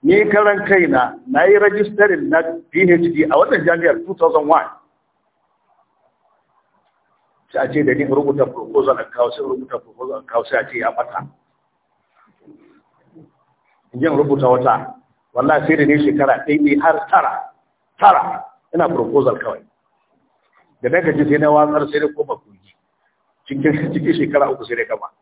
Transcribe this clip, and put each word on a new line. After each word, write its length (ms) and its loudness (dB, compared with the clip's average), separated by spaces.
Ni 300 4
karan 320 2
kaina, 600 0
na 180 0
yi 160 6
registering 720 0
na 100 2
P 180 2
H 240 4
D 120 0
a 120 0
wannan 320 2
jami'ar 380 0
two 100 -8
thousand 320 0
one. 160 2
Sai 140 -2
a 60 -8
ce 120 0
da 80 2
ni 120 0
in 40 -6
rubuta 400 0
proposal 480 -2
in 160 -10
kawo, 180 -2
sai 140 -10
in 60 -8
rubuta 260 -8
proposal 440 -12
in 60 -20
kawo, 180 -4
sai 200 -4
a 60 -14
ce 80 -10
ya 180 -2
ɓata. 320 -8
In 80 -10
je 60 0
in 100 0
rubuta 320 2
wata, 460 2
wallahi 320 0
sai 100 2
da 80 2
ni 160 2
shekara 460 0
ɗaya 160 0
ne 180 2
har 300 0
tara, 420 0
tara, 460 2
ina 160 0
proposal 480 0
kawai. 240 -10
Da 80 -4
na 140 0
gaji 260 0
sai 100 2
na 120 2
watsar, 420 2
sai 80 -2
na 160 -2
koma 240 -6
kogi. 340 -20
Cikin, 460 -2
cikin 240 -2
shekara 340 0
uku 140 -8
sai 120 -8
na 120 -4
gama. 340 -10